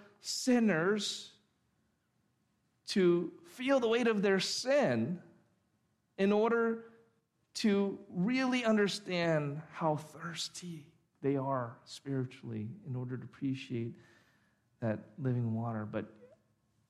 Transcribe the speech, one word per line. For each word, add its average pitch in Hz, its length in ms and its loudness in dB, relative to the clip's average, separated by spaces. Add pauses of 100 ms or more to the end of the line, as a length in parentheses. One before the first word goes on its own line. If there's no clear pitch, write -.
(200)
sinners 208 1080 0 (1600)
to 175 440 4 (160)
feel 262 320 2
the 233 80 2
weight 233 180 4
of 214 160 2
their 196 180 4
sin 180 760 2 (1000)
in 196 140 2
order 226 520 2 (720)
to 202 440 2 (120)
really 254 540 0
understand 170 960 2 (120)
how 156 240 0
thirsty 165 920 -10 (360)
they 139 140 0
are 131 480 -4
spiritually 127 840 -6 (180)
in 127 80 -6
order 127 220 -6
to 123 80 -12
appreciate 123 680 -6 (840)
that 107 180 -2 (200)
living 123 360 -2
water. 113 360 -4
But 110 140 -4 (840)